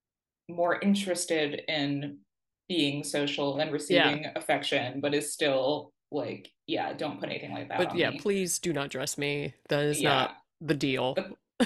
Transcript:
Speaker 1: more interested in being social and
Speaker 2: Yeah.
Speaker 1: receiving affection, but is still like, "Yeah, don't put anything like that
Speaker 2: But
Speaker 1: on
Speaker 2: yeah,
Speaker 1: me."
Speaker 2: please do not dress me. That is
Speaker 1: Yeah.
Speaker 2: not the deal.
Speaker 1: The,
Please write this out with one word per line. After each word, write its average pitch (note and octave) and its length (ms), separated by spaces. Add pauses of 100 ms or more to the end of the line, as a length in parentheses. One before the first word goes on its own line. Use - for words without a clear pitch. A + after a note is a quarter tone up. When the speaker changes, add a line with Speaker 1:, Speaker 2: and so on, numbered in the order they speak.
(480)
Speaker 1:
more E3+ 320
interested E3+ 880
in C#3+ 500 (500)
being D3 360
social C#3+ 540
and D#3 100
Speaker 2:
Yeah. D3 40
Speaker 1:
receiving D3 540 (100)
affection, C#3 640
but C#3+ 140
is D3+ 180
still C#3 600 (180)
like, - 400 (160)
"Yeah, - 260
don't D3 260
put - 120
anything - 220
like - 160
that - 100
Speaker 2:
But F3 120
Speaker 1:
on - 80
Speaker 2:
yeah, C#3 120
Speaker 1:
me." - 100
Speaker 2:
please G3 380
do E3+ 140
not C#3+ 180
dress C3+ 260
me. C#3+ 380 (140)
That D3 160
is D3 180
Speaker 1:
Yeah. D3+ 80
Speaker 2:
not C3 260 (240)
the D#3 140
deal. C3+ 400
Speaker 1:
The, G3 200 (320)